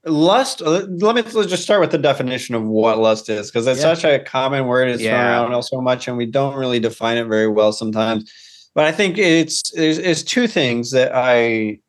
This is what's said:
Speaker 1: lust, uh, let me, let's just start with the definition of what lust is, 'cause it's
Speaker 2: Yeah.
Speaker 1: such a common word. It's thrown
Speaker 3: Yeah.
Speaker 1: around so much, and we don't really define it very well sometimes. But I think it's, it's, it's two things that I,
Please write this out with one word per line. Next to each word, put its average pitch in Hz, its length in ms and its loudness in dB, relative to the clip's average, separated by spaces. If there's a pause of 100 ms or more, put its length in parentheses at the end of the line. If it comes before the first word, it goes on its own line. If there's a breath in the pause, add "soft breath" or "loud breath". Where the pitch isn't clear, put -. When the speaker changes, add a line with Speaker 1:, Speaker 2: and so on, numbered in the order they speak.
Speaker 1:
lust, 175 560 2
uh, 175 280 0
let 202 260 0
me, 240 60 2
let's 220 280 -2
just 180 140 -4
start 208 180 2
with 175 100 2
the 165 60 0
definition 127 580 -2
of 113 80 -2
what 110 360 2
lust 110 300 2
is, 104 220 -4
'cause 120 160 0
it's 131 140 0
Speaker 2:
Yeah. 160 120 4
Speaker 1:
such 170 100 -4
a 147 160 4
common 135 480 -2
word. 127 220 2
It's 117 120 -4
thrown 110 120 0
Speaker 3:
Yeah. 120 360 0
Speaker 1:
around 120 140 -2
so 131 180 -6
much, 127 260 -2
and 123 100 -6
we 120 80 -2
don't 135 300 -2
really 127 240 -2
define 113 380 -2
it 117 100 -2
very 110 200 2
well 107 240 2
sometimes. 110 600 -4 (420 loud breath)
But 151 120 2
I 160 60 2
think 190 260 -2
it's, 165 580 0
it's, 156 240 0
it's 170 240 -2
two 247 240 0
things 123 440 -2
that 127 220 2
I, 117 760 0